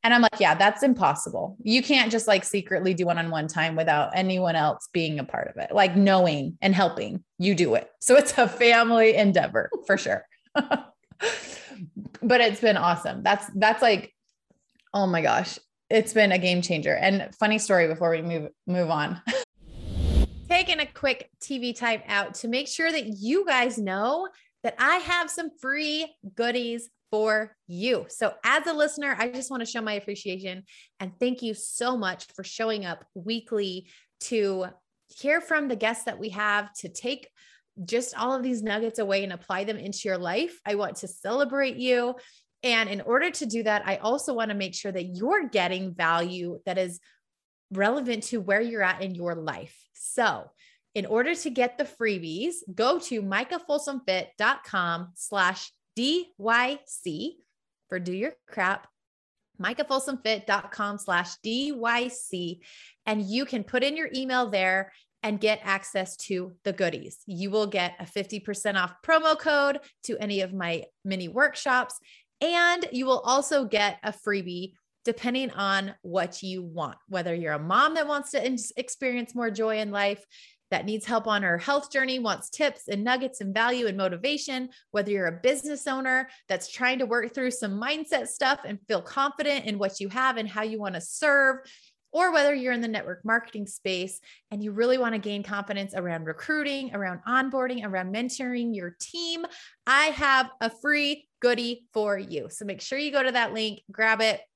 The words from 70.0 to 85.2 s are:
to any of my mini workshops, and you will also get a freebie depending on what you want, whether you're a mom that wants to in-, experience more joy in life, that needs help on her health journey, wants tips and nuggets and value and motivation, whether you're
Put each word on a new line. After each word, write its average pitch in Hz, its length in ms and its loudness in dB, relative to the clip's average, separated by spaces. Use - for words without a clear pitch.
to 233 140 -6
any 202 220 -4
of 190 140 -4
my 170 300 -4
mini 185 240 -4
workshops, 254 680 0
and 349 520 2
you 254 120 -2
will 254 160 2
also 277 460 2
get 208 360 0
a 214 100 -6
freebie 185 600 -6
depending 247 480 -2
on 196 500 -2
what 180 400 -4
you 185 200 -8
want, 165 360 -8
whether 180 260 -4
you're 165 180 -4
a 151 60 -2
mom 214 360 2
that 311 120 -2
wants 285 260 -4
to 233 120 -2
in-, 254 140 -2
experience 247 580 -6
more 240 160 -2
joy 220 280 -2
in 214 120 -4
life, 202 320 -2
that - 140 -2
needs 214 220 -4
help 226 200 0
on 208 160 0
her 175 140 2
health 285 340 -2
journey, 262 280 -2
wants 220 320 -4
tips - 380 -2
and 202 140 -4
nuggets 254 380 -2
and 196 140 -6
value 240 320 0
and 190 100 -2
motivation, 254 720 -4
whether 202 200 -2
you're 190 180 0